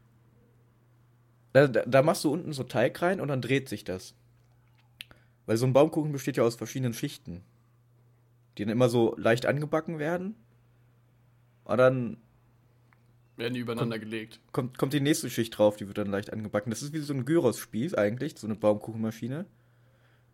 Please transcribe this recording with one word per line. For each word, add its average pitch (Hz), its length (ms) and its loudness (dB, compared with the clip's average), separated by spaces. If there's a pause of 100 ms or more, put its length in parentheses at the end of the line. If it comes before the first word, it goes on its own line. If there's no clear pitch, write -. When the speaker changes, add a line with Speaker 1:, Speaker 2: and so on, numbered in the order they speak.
(1500)
Speaker 1:
Da, 139 160 8
da, 117 180 0
da 131 180 6
machst 165 200 2
du 147 80 2
unten 156 220 -4
so 131 100 -6
Teig - 380 0
rein 180 180 0
und 135 80 -4
dann 135 140 -2
dreht 131 260 -2
sich - 160 -10
das. - 300 -10 (1300)
Weil 110 120 2
so 123 80 0
ein 131 80 4
Baumkuchen 151 400 4
besteht 135 240 -4
ja 127 60 4
aus 117 120 2
verschiedenen 123 380 -4
Schichten, 92 500 -10 (1120)
die 104 60 -6
dann 107 80 -2
immer 123 160 4
so 113 300 4
leicht 113 280 2
angebacken 151 540 -2
werden. 180 360 -4 (1300)
Und 107 140 -2
dann 127 380 2 (1160)
Speaker 2:
Werden 120 180 -6
die 123 60 -4
übereinander 117 380 -4
Speaker 1:
kommt, 107 120 -12
Speaker 2:
gelegt. 113 300 -10 (140)
Speaker 1:
kommt, 127 240 -4
kommt 139 160 -2
die 147 80 0
nächste 143 280 0
Schicht 117 280 -4
drauf, 104 180 6
die 101 120 -10
wird 98 100 -12
dann 101 120 -2
leicht 98 220 -4
angebacken. 107 380 -4
Das 113 120 -6
ist 147 120 -10
wie 160 60 -6
so 147 140 -4
ein 127 120 -2
Gyros-Spieß 143 680 0
eigentlich, 120 440 0
so 107 100 -12
eine 107 80 -4
Baumkuchenmaschine. 110 920 -2 (880)